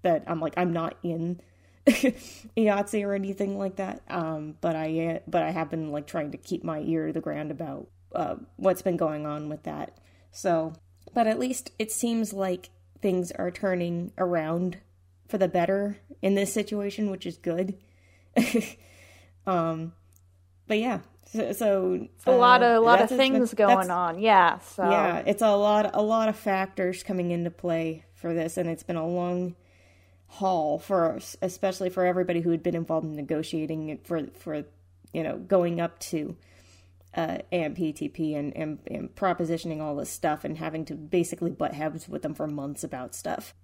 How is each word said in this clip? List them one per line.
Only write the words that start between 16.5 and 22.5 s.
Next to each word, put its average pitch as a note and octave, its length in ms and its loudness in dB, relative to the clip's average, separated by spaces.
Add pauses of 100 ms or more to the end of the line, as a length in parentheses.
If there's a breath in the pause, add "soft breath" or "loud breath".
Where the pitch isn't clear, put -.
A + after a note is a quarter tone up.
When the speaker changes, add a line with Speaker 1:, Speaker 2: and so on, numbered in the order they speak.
Speaker 1:
situation, G#3 580 -2
which F#3+ 160 -8
is E3 120 -8
good. F#3 380 -2 (600)
<laughs> A#3 400 0 (680 loud breath)
Um, E3 460 -2 (760)
but G#3+ 120 2
yeah, A3+ 220 -2 (240)
so, - 280 -4
so, G3 420 2 (220)
Speaker 2:
It's - 100 -4
a B3+ 60 8
lot B3 300 10